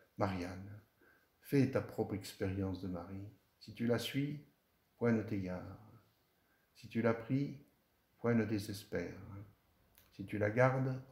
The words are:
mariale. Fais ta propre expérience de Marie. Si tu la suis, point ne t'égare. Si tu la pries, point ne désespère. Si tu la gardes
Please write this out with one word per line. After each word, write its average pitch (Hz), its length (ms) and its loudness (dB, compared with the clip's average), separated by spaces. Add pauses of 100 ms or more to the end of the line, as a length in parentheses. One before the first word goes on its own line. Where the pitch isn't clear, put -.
(180)
mariale. 95 640 -2 (580)
Fais 139 320 4
ta 107 100 2
propre 104 340 -2
expérience 95 680 -2
de 98 60 -4
Marie. 95 400 -8 (320)
Si - 140 -16
tu 117 140 -2
la 117 120 2
suis, 143 460 -4 (520)
point 120 140 4
ne 110 120 4
t'égare. 92 560 -4 (960)
Si - 120 -18
tu 113 140 -2
la 113 120 6
pries, 135 440 -2 (640)
point 117 140 2
ne 113 120 4
désespère. 101 760 -4 (920)
Si 98 140 -10
tu 104 120 -4
la 104 140 4
gardes 131 500 4 (100)